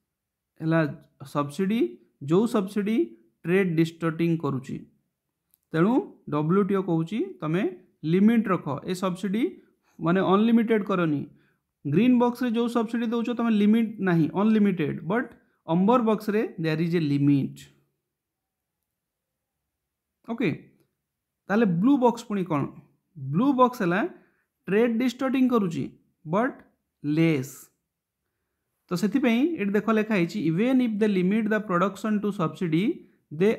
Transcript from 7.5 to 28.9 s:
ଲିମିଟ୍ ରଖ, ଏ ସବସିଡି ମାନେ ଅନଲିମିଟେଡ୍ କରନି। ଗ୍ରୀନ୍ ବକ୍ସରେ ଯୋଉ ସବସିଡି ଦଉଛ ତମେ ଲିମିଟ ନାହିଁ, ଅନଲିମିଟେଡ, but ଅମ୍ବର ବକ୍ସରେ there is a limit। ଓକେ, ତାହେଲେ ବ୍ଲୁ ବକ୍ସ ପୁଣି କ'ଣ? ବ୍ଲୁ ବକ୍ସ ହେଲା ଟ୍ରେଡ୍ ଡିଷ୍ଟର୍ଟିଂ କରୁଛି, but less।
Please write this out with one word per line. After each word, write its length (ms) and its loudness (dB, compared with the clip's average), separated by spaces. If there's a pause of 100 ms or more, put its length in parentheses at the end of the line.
ଲିମିଟ୍ 440 4
ରଖ, 180 -2 (200)
ଏ 80 -4
ସବସିଡି 500 -4 (560)
ମାନେ 220 0
ଅନଲିମିଟେଡ୍ 640 4
କରନି। 380 0 (640)
ଗ୍ରୀନ୍ 340 2
ବକ୍ସରେ 320 0
ଯୋଉ 160 0
ସବସିଡି 400 -2
ଦଉଛ 220 -4
ତମେ 220 -2
ଲିମିଟ 360 4 (120)
ନାହିଁ, 340 2
ଅନଲିମିଟେଡ, 680 2
but 280 -4 (360)
ଅମ୍ବର 340 2
ବକ୍ସରେ 400 0 (180)
there 220 -2
is 140 -2
a 60 0
limit। 600 0 (2750)
ଓକେ, 220 -2 (1000)
ତାହେଲେ 160 2 (140)
ବ୍ଲୁ 180 4
ବକ୍ସ 280 0
ପୁଣି 200 -4
କ'ଣ? 160 -2 (560)
ବ୍ଲୁ 360 0
ବକ୍ସ 280 2
ହେଲା 200 0 (640)
ଟ୍ରେଡ୍ 320 2
ଡିଷ୍ଟର୍ଟିଂ 500 0
କରୁଛି, 360 0 (400)
but 280 -2 (500)
less। 460 0 (1400)